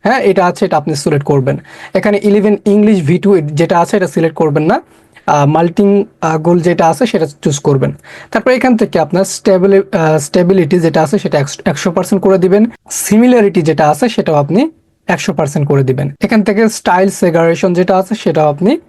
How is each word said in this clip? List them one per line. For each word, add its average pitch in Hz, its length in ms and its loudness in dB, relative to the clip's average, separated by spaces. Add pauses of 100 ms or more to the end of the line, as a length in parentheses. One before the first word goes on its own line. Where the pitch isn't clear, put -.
হ্যাঁ, 240 160 0 (100)
এটা 185 200 0
আছে, 175 160 -4
এটা 165 140 -2
আপনি 151 120 -6 (100)
সিলেক্ট 147 300 -2
করবেন। 139 240 0 (420)
এখানে 208 180 0 (120)
ইলেভেন 208 280 2 (180)
ইংলিশ 208 240 4 (100)
ভি 175 160 2
টু 202 60 2 (300)
যেটা 170 220 0
আছে, 170 160 -2
এটা 180 160 -2
সিলেক্ট 160 280 -2
করবেন 151 280 0
না, 247 60 2
আহ, - 720 -4
মাল্টিং, 170 420 2 (160)
আহ, 165 320 -4 (100)
গোল 175 200 2
যেটা 170 260 2
আছে 196 200 -2
সেটা 160 140 0 (160)
চুজ 143 160 -2
করবেন। 143 320 0 (420)
তারপর 233 260 -2
এখান 262 220 0
থেকে 202 160 -2 (100)
আপনার 185 180 -2 (120)
স্টেবিলি-, 196 500 2 (120)
আহ, 156 280 0
স্টেবিলিটি 180 500 0 (100)
যেটা 160 160 0
আছে 160 160 -2
সেটা 175 240 -4
একশ-, - 220 -10
একশো 170 320 -4
পার্সেন্ট 185 300 -2
করে 190 180 4
দিবেন। 196 180 2 (280)
সিমিলারিটি 220 720 2
যেটা 156 300 0
আছে 226 220 0
সেটাও 165 300 -2
আপনি 165 160 0 (540)
একশো 170 240 -4
পার্সেন্ট 147 320 -2
করে 139 180 2
দিবেন। 135 180 -2 (200)
এখান 220 200 2
থেকে 220 220 0
স্টাইল 190 400 0 (120)
সেগারেশন 165 580 0
যেটা 185 220 0
আছে 190 220 -4
সেটাও 151 320 0
আপনি 180 180 0 (160)